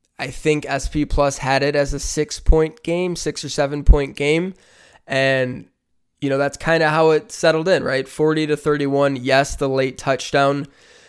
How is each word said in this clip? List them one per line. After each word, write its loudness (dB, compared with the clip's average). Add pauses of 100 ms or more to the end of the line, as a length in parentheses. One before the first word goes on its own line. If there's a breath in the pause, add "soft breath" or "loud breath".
(180)
I -8
think -2
S -4
P -2
Plus 0
had 0
it 0
as 0
a -6
six-point 0
game, -2
six -8
or -8
seven-point 2
game. 0 (520 soft breath)
And, -2 (520)
you -2
know, 0
that's -2
kinda 2
how 4
it 0
settled 0
in, 2
right? -2
Forty 0
to 0
thirty-one. 0
Yes, 0
the -2
late -2
touchdown 0 (420 soft breath)